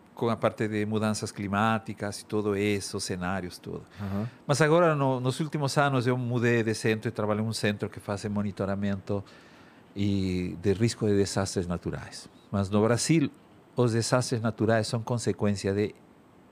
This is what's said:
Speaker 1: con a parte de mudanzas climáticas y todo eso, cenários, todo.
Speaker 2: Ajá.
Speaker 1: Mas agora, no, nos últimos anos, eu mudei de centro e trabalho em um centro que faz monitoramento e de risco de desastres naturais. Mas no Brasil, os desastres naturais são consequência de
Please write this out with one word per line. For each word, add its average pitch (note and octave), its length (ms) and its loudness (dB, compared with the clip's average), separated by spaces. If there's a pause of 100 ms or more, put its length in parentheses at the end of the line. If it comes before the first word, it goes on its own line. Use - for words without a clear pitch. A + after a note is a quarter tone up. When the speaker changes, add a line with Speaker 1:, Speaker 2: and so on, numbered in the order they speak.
(140)
Speaker 1:
con A#2 160 -2
a A2 100 0
parte A2 280 0
de G#2+ 180 0
mudanzas G#2+ 460 -2
climáticas G#2 880 -2
y - 40 -20
todo G#2 300 -2
eso, G2+ 440 -2
cenários, F2+ 600 -6
todo. - 240 -12 (160)
Speaker 2:
Ajá. G2+ 300 -6 (160)
Speaker 1:
Mas C#3+ 160 2
agora, D#3+ 340 6
no, C3+ 240 2
nos B2+ 200 -2
últimos D3+ 380 -4
anos, C#3 280 2
eu B2+ 120 2
mudei A#2+ 460 2
de G#2+ 120 0
centro A2 340 0
e - 20 -4
trabalho G#2+ 300 0
em A2 60 -2
um A2+ 60 -2
centro G#2 360 -2
que - 100 -16
faz G2+ 260 -6
monitoramento G2+ 1000 -2 (720)
e F#2 680 0
de G2 120 4
risco A2+ 340 0
de G2+ 80 4
desastres G2 520 0
naturais. E2 640 -6 (220)
Mas G2+ 180 0
no G#2 120 4
Brasil, A#2+ 500 4 (440)
os B2 180 2
desastres A#2 480 0
naturais A2 460 2
são A#2 140 -2
consequência G#2 720 0
de G#2 220 -2 (560)